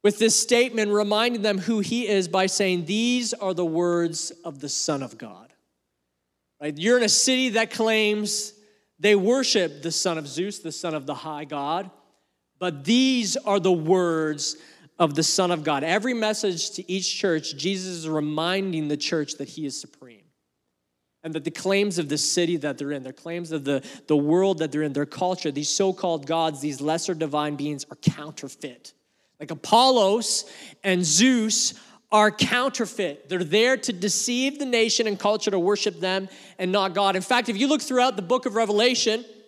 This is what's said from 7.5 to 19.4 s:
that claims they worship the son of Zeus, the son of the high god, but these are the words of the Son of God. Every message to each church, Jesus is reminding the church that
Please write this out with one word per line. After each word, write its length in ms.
that 200
claims 800
they 160
worship 680
the 100
son 260
of 80
Zeus, 320
the 140
son 220
of 120
the 80
high 300
god, 460
but 260
these 520
are 240
the 120
words 840
of 180
the 60
Son 280
of 140
God. 180
Every 320
message 580
to 200
each 240
church, 400
Jesus 320
is 200
reminding 800
the 100
church 420
that 100